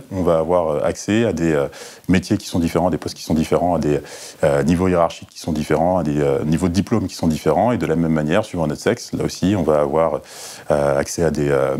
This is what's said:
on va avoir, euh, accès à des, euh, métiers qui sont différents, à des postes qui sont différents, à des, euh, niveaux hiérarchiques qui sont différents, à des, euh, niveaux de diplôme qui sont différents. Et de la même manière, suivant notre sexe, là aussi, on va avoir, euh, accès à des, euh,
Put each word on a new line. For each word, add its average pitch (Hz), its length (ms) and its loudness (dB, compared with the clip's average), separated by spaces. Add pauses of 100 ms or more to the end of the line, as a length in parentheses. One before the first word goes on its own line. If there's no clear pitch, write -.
on 95 120 -4
va 85 160 4
avoir, 82 300 2
euh, 76 160 0
accès 104 420 0
à 95 80 0
des, 82 180 2
euh, 71 140 2 (420)
métiers 92 300 2
qui - 80 -14
sont 92 140 -2
différents, 82 260 0
à 85 40 0
des 78 60 -2
postes - 200 -8
qui - 80 -16
sont 80 100 -2
différents, 80 400 2
à 80 40 0
des, 73 220 0 (440)
euh, 71 180 4
niveaux 87 260 2
hiérarchiques 85 400 0
qui - 120 -20
sont - 120 -4
différents, 78 460 0
à 85 60 0
des, 73 160 0
euh, 69 240 2
niveaux 80 240 2
de 85 40 -2
diplôme 95 360 0
qui - 80 -14
sont 87 100 -2
différents. 80 460 2
Et 110 60 -2
de 82 60 -4
la 80 120 0
même 82 160 2
manière, 78 320 2
suivant 82 220 -4
notre 76 140 -4
sexe, - 320 -4
là - 120 -4
aussi, 92 340 0
on 78 60 0
va 76 160 4
avoir, 76 400 0 (500)
euh, 71 280 2
accès 78 260 -2
à 78 60 2
des, 73 200 0
euh, 67 300 2